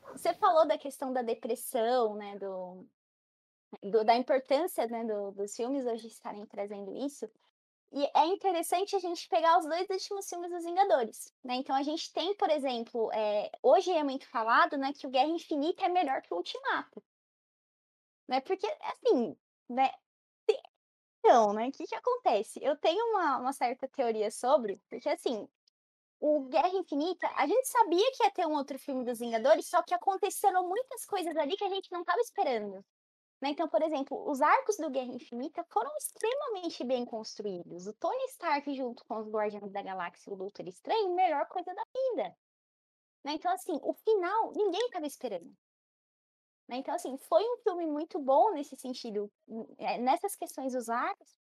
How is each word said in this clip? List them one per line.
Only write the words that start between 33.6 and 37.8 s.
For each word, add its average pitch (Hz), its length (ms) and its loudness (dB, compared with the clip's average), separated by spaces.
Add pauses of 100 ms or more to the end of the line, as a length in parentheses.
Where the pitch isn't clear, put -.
por 311 140 2
exemplo, 294 480 -2
os 269 100 -2
arcos 403 380 4
do 311 100 -4
Guerra 254 240 -6
Infinita 247 520 -8
foram 554 340 -2
extremamente 440 840 -4
bem 247 220 -2
construídos. 180 840 -10